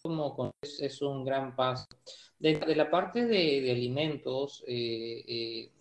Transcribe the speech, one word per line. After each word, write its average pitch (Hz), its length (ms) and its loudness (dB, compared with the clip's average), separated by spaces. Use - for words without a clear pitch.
como 156 340 -2
con-, 127 160 -2
es, - 180 -10
es 139 220 -4
un 139 240 -2
gran 131 300 -2
paso. 127 300 0
De, 156 180 4
de 151 200 2
la 151 160 4
parte 190 340 2
de, 165 360 4
de 127 100 2
alimentos, 131 960 -2
eh, 117 600 -4
eh, 117 540 -6